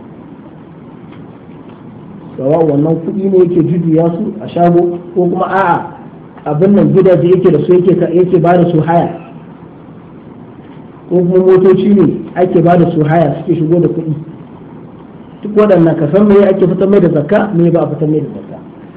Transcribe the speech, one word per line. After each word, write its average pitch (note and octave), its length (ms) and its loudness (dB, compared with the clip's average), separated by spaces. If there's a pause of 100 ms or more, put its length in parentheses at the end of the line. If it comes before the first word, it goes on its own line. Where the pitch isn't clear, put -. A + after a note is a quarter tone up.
(2500)
Sawa C#3 260 0
wannan D3+ 320 0 (100)
kuɗi F#3+ 240 -4
ne F#3 80 2
yake E3+ 300 2
jujjuya E3 480 0
su G#3+ 260 -6
a - 60 -12
shago, E3+ 340 2 (320)
ko F3+ 140 0
kuma F3+ 180 -2
a'a, F3 420 -2 (580)
abin D3+ 280 0
nan D#3 200 2
gidaje F3+ 340 4
yake F3+ 240 2
da D3 140 2
su, F3+ 80 2
yake F3+ 260 2
ka, D#3+ 100 0
yake F3+ 300 0
ba E3+ 180 2
da E3+ 120 2
su D#3+ 100 0
haya, E3 300 0 (2000)
ko F3 80 0
kuma F3+ 220 0
motoci F#3 540 4
ne E3 280 2 (140)
ake F3 260 0
ba E3+ 160 4
da E3 140 2
su D#3 120 0
haya D#3 360 0
suke E3+ 160 -4
shigo E3 240 0
da D#3+ 80 2
kuɗi. D#3+ 260 -6 (1300)
Duk G#3 160 -8
waɗannan F3 400 4
ka D#3 160 -2
san G#3 140 4
me G3+ 80 4 (100)
ake - 220 2
fitar F#3+ 200 0
mai G3+ 120 4
da E3+ 100 4
zakka, F#3+ 440 -2
me E3+ 160 2
ba E3 120 2
a D3 80 -2
fitar D3 180 -4
mai D3+ 140 0
da C#3 60 -6
zakka. - 300 -16 (400)